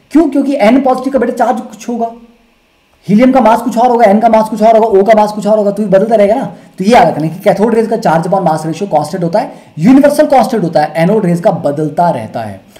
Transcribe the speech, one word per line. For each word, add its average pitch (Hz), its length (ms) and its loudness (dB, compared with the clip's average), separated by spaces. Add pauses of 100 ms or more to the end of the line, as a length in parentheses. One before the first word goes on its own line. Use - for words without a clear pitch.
(120)
क्यों? 311 180 2
क्योंकि 277 260 -2
n 226 260 2
positive 254 320 -2
का 254 60 2
बेटा 233 160 -2
charge 240 260 -2
कुछ - 280 -16
होगा, 233 220 -6 (960)
helium 240 240 4
का 262 100 4
mass 220 200 2
कुछ 220 160 -6
और 247 140 2
होगा, 233 140 2
एन 202 140 4
का 226 100 2
mass 220 200 2
कुछ 214 120 -4
और 220 160 4
होगा, 220 120 2
ओ 196 140 4
का 220 100 4
mass 208 180 2
कुछ 196 160 -8
और 214 100 2
होगा, 202 140 0
तो 202 120 -6
ये 214 40 -4
बदलता 196 280 0
रहेगा 208 200 2
ना। 254 100 -6 (320)
तो 185 60 -6
ये 208 80 2
याद 202 160 6
रखना 151 200 -4
कि 165 120 -8
कैथोड 208 360 0
rays 220 120 0
का 226 100 -4
charge 165 300 -2
upon 190 180 -2
mass 156 200 -2
ratio 165 220 -6
constant 156 360 -4
होता 170 160 -2
है, 277 120 -8 (280)
universal 285 480 4
constant 240 360 0
होता 156 200 0
है, 151 120 -6
anode 185 300 0
rays 175 160 0
का 214 100 0
बदलता 156 580 -2
रहता 117 340 -8
है। 98 180 -14 (180)